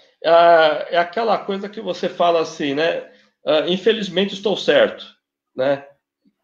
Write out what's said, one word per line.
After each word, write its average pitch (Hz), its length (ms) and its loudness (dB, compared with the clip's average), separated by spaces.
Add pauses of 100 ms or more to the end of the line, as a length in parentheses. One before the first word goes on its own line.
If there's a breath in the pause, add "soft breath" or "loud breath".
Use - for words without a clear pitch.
(200 loud breath)
é, 165 680 4
é 175 80 -2
aquela 196 400 -2
coisa 196 300 -8
que - 120 -14
você 180 280 -6
fala 175 320 0
assim, 156 340 -6
né? 156 340 -4 (380 soft breath)
Ah, 147 220 0
"Infelizmente 196 680 -2
estou 196 220 -4
certo", 123 500 2 (480)
né? 135 320 -2 (580)